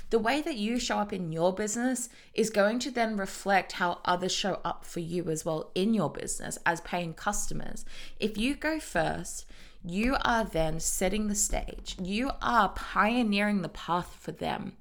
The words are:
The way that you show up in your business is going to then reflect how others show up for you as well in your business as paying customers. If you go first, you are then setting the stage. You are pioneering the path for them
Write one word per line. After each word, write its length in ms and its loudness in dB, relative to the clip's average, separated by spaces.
The 100 6
way 220 2
that 140 -4
you 240 0
show 200 0
up 140 -2
in 180 -4
your 220 4
business 560 -2
is 160 2
going 300 4
to 120 -4
then 260 0
reflect 560 2
how 320 0
others 260 2
show 320 0
up 220 -4
for 140 -8
you 300 -2
as 160 -2
well 300 -2
in 180 4
your 160 4
business 560 -6
as 160 2
paying 320 -4
customers. 720 -2
If 180 -2
you 180 2
go 240 0
first, 680 -2
you 400 2
are 200 4
then 360 0
setting 480 0
the 80 0
stage. 680 -2
You 300 0
are 280 4
pioneering 920 2
the 80 -4
path 500 -2
for 120 -8
them 500 -4